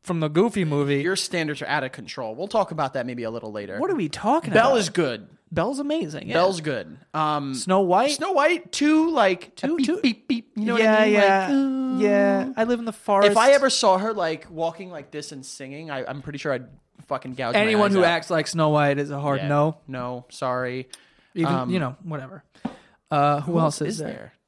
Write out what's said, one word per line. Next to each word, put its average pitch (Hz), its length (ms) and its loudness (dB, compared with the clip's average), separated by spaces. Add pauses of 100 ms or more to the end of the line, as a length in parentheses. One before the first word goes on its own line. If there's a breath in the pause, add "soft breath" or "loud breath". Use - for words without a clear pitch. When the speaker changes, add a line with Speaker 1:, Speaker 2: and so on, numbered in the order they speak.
Speaker 1:
from 170 180 -4
the 156 80 0
Goofy 190 360 2
movie, 143 380 0
Speaker 2:
Your 185 140 -2
standards 156 460 -4
are - 40 -8
out 143 180 -2
of 127 80 -8
control. 110 420 -10
We'll 175 140 -10
talk 202 220 0
about 147 240 -4
that 123 120 -4
maybe 120 180 -8
a 110 60 -4
little 113 200 -10
later. 101 280 -8
Speaker 1:
what 339 120 -4
are 359 60 -2
we 175 140 -2
talking 254 420 -2
Speaker 2:
Belle 226 160 4
Speaker 1:
about? 269 100 4
Speaker 2:
is 180 120 -2
good. 123 380 -4 (220)
Speaker 1:
Belle's 196 280 -2
amazing. 285 500 -6
Yeah. - 60 -8
Speaker 2:
Belle's 180 260 2
good. 113 380 -8 (160)
Um, 151 400 -2
Speaker 1:
Snow 185 260 2
White? 196 320 4
Speaker 2:
Snow 330 200 -4
White, 320 400 2
too, 311 380 2
like, 196 440 0
Speaker 1:
Too, 302 220 -4
Speaker 2:
beep, 262 100 0
Speaker 1:
too, 330 160 -2
Speaker 2:
beep, 233 260 -2
beep. 233 280 -4
You 214 80 -4
know 233 100 0
what 220 80 2
Speaker 1:
Yeah, 220 160 6
Speaker 2:
I 214 60 6
mean? 208 100 4
Speaker 1:
yeah. 196 320 4
Speaker 2:
Like, - 80 -4
ooh. 262 460 0
Speaker 1:
Yeah, 254 560 2
I 226 80 2
live 240 160 0
in 233 60 -10
the 220 60 -6
forest. 202 380 4
Speaker 2:
If 202 60 2
I 247 160 6
ever 269 180 6
saw 190 280 4
her, 214 140 -2
like, 165 380 -4
walking 165 400 -8
like 147 220 -16
this 151 180 -10
and 135 160 -16
singing, 139 460 -14
I, 131 140 -6
I'm - 160 -10
pretty 143 160 -10
sure 147 140 -4
I'd 123 140 -4 (400)
fucking 131 280 -8
gouge 123 200 -4
my 196 60 4
Speaker 1:
Anyone 208 320 4
Speaker 2:
eyes 196 40 4
Speaker 1:
who 185 80 4
Speaker 2:
out. 170 60 6
Speaker 1:
acts 170 200 -2
like 160 180 0
Snow 156 220 2
White 143 280 4
is 143 120 -4
a 143 100 -6
hard 143 220 0
Speaker 2:
Yeah. 147 60 -4
Speaker 1:
no. 147 280 2 (100)
Speaker 2:
No, 123 420 -8
sorry. 127 600 -4 (480 loud breath)
Speaker 1:
Even, 160 160 2
Speaker 2:
Um, 131 180 -2
Speaker 1:
you 180 80 0
know, 135 240 -4
whatever. 151 400 -12 (680 loud breath)
Uh, 147 320 4
who 160 100 -4
Speaker 2:
who 170 80 2
Speaker 1:
else 156 200 0
Speaker 2:
else 151 100 -2
Speaker 1:
is 220 40 -6
Speaker 2:
is 156 40 -8
Speaker 1:
there? 151 100 -6
Speaker 2:
there? - 240 -12 (160)